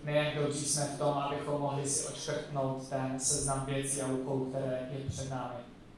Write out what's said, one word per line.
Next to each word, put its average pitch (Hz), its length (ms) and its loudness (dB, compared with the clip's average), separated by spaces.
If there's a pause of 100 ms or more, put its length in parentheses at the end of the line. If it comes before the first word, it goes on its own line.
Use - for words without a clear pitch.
Ne 147 100 -2
jak 147 220 4
dobří 143 300 2
jsme 147 200 2
v 147 120 -2
tom, - 200 4
abychom 143 440 0
mohli 139 280 2
si - 180 2
odškrtnout 135 840 -2
ten 131 300 0
seznam 135 460 2
věcí 139 360 0
a 135 60 0
úkolů, 131 380 0
které 131 460 -2
je 135 180 -4
před 135 200 -4
námi. 120 260 -4 (420)